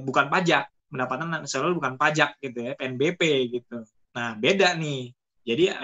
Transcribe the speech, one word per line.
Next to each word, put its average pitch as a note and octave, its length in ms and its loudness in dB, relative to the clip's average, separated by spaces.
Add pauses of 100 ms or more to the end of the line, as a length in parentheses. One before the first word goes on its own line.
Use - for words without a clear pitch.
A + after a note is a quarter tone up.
bukan C3+ 260 2
pajak, E3 400 2 (240)
pendapatan D3+ 540 -4
nasional D#3 320 0
bukan C3 180 -4
pajak D3+ 480 2
gitu A#2+ 160 -8
ya, B2 160 -6
P - 80 -10
N B2+ 160 -4
B E3+ 160 2
P - 60 -2 (320)
gitu. A#2+ 320 -8 (320)
Nah, A#2 180 -4
beda F3 400 4
nih. C#3 400 -6 (320)
Jadi C3+ 240 2 (120)